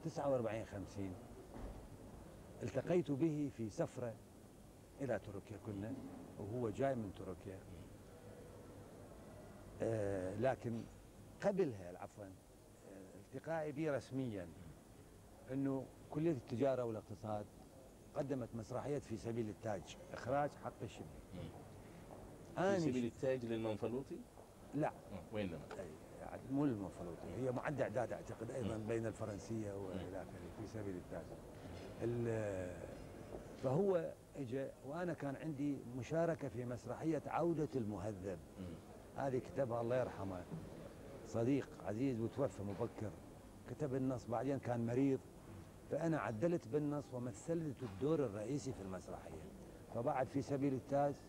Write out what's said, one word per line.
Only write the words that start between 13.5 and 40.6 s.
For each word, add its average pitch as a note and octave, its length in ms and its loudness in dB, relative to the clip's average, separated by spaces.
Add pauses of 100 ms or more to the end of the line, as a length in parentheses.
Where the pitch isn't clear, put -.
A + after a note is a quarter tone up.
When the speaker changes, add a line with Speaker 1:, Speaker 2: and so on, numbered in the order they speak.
Speaker 1:
بي D#3 180 2
رسميا B2 580 0 (1040)
إنه C3+ 340 2 (260)
كلية D#3+ 200 6
التجارة B2+ 520 4
والاقتصاد G#2+ 640 -2 (680)
قدمت C3 400 0
مسرحية A#2+ 440 0
في A2 180 -4
سبيل A2+ 320 0
التاج، G2 480 -2 (160)
إخراج C#3 360 2 (140)
حق - 200 -6
الشبلي. - 240 -8 (280)
Speaker 2:
مم. - 140 -6 (1080)
Speaker 1:
أنا F#3+ 160 6
Speaker 2:
في F#3+ 60 6
سبيل B2+ 240 4
Speaker 1:
ش- A2+ 120 2
Speaker 2:
التاج C3 300 4
للمنفلوطي؟ A2+ 720 2 (580)
Speaker 1:
لا. D3 120 6
Speaker 2:
آه، A2+ 60 0 (400)
وإنما؟ F#2 260 2 (200)
Speaker 1:
أي، F#2+ 60 -4 (360)
يعني F2 200 -6 (100)
مو C#3 140 6
للمنفلوطي، F2+ 640 0 (140)
هي C3 100 2
معد B2+ 300 2
إعداد A2 320 2
أعتقد A2+ 380 -4
أيضا A#2 260 0
Speaker 2:
مم. G#2+ 100 -2
Speaker 1:
بين A2+ 180 4
الفرنسية G#2 680 -2
وإلى F#2+ 360 -2
Speaker 2:
مم. F#2 60 -4
Speaker 1:
آخره F2 340 -6 (120)
في G2+ 60 -4
سبيل G2+ 280 -2
التاج. F2 280 -4 (760)
ال-، A2 720 2 (920)
فهو E3+ 500 6 (220)
إجا C3+ 360 -2 (160)
وأنا E3 260 0
كان C#3 220 0
عندي C#3+ 420 0 (200)
مشاركة D#3 500 4
في B2 180 -2
مسرحية B2 640 2
عودة D#3 480 4
المهذب. G2+ 640 0 (200)
Speaker 2:
مم. F#2+ 60 -4 (520)
Speaker 1:
هذه C3 220 4
كتبها A#2+ 420 2
الله A#2 140 4
يرحمه G2 480 0 (840)